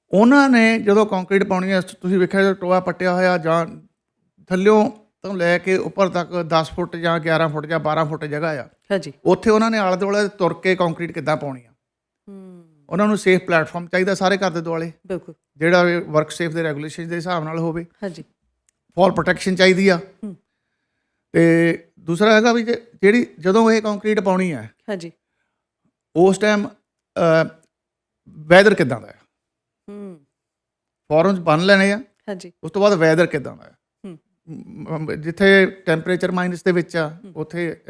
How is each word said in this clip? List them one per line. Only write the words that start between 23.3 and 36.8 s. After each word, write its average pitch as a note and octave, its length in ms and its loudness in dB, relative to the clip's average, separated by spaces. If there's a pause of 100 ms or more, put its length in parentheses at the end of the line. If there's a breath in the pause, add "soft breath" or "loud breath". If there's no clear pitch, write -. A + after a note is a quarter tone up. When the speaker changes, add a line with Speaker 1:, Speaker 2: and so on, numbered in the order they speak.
Speaker 1:
ਜਦੋਂ G#3+ 320 2
ਇਹ A3 120 0
ਕੰਕਰੀਟ G#3+ 380 -4
ਪਾਉਣੀ F#3 300 0
ਆ, B2 120 -8 (260)
Speaker 2:
ਹਾਂਜੀ। E3+ 240 -10 (1040)
Speaker 1:
ਉਸ F#3 220 4
ਟਾਈਮ, G#3 300 0 (500)
ਅ, E3 300 2 (800)
ਵੈਦਰ F3+ 460 6
ਕਿੱਦਾਂ C3+ 260 -2
ਦਾ G2+ 80 -20
ਆ? - 60 -20 (760)
Speaker 2:
ਹੂੰ। G3+ 300 -18 (880)
Speaker 1:
ਫਾਰਮਸ F3 300 0
ਬਣ E3 220 0
ਲੈਣੇ G3 320 4
ਆ। G#3 60 -4 (300)
Speaker 2:
ਹਾਂਜੀ। F#3 240 -12 (120)
Speaker 1:
ਉਸ D#3+ 60 -12
ਤੋਂ G3 120 -4
ਬਾਅਦ G#3 100 4
ਵੈਦਰ D#3+ 340 2
ਕਿੱਦਾਂ B2+ 300 -8
ਦਾ - 80 -20
ਆ? - 80 -20 (340)
Speaker 2:
ਹੂੰ। E3+ 120 -18 (300)
Speaker 1:
ਮ-, D#3 500 -12
ਮ-, D#3 140 -8
ਜਿੱਥੇ F#3 540 2
ਟੈਂਪਰੇਚਰ F3+ 640 -4
ਮਾਈਨਸ F3+ 320 -4
ਦੇ F#3+ 80 2
ਵਿੱਚ F3 240 -4